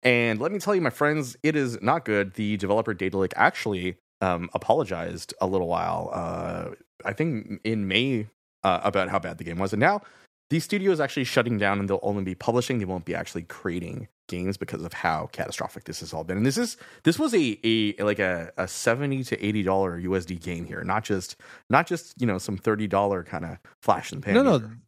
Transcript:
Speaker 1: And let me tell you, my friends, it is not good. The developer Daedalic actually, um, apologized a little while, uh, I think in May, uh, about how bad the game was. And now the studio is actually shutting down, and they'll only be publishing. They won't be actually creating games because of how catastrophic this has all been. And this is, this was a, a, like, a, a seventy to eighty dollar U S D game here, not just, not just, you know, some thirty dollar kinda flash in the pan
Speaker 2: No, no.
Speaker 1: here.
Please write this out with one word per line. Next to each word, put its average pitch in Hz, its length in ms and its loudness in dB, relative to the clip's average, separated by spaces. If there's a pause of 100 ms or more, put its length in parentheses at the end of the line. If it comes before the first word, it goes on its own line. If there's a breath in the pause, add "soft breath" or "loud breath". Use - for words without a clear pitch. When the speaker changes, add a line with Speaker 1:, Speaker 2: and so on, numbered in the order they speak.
Speaker 1:
And 117 380 4
let 170 140 -2
me 202 60 -2
tell 202 140 0
you, 190 60 4
my 147 100 2
friends, 147 540 0
it 151 140 2
is 123 240 0
not 139 240 2
good. 101 300 0
The 107 200 -2
developer 101 400 0
Daedalic 95 400 0
actually, 92 600 0 (240)
um, 87 320 0
apologized 90 880 0
a 98 60 0
little 92 200 0
while, 85 460 -2
uh, 85 560 -6 (340)
I - 80 -4
think 127 540 -4
in 107 240 -2
May, 113 380 2 (360)
uh, 90 180 4
about 95 280 2
how 95 100 2
bad 85 200 -8
the - 40 -8
game 85 140 -6
was. 95 160 -2
And 104 80 0
now 202 200 4 (500 loud breath)
the 160 80 2
studio 196 320 0
is 160 80 2
actually 139 260 0
shutting 117 320 2
down, 101 220 4
and 98 100 0
they'll 95 140 2
only 101 200 0
be 92 120 -4
publishing. 120 420 0
They 101 80 -2
won't 90 180 -4
be 85 120 -6
actually 85 280 -6
creating 87 640 -6 (200)
games 90 300 -4
because - 260 -8
of 85 100 -12
how 80 380 0
catastrophic - 540 -8
this - 140 -10
has 82 140 -12
all 78 100 -6
been. 92 140 -4
And 110 80 2
this 139 120 2
is, 240 200 -2 (260 loud breath)
this 175 160 4
was 294 140 0
a, 135 300 2
a, 110 300 2 (100)
like, 104 160 2
a, 87 380 0
a - 100 -2
seventy 131 580 0
to - 200 -4
eighty 104 180 2
dollar 95 360 2
U 90 160 0
S 90 100 0
D 90 100 -6
game 85 300 -6
here, 80 180 -8
not 98 200 0
just, 95 320 -4 (340 loud breath)
not 156 180 6
just, - 340 -6
you 123 60 0
know, 95 100 2
some 95 200 -6
thirty 107 300 0
dollar 98 360 2
kinda 85 360 -8 (220 soft breath)
flash - 300 0
in 143 100 -8
the - 40 -8
pan 101 100 4
Speaker 2:
No, 262 80 6
no. 185 160 6
Speaker 1:
here. 110 180 -12 (100)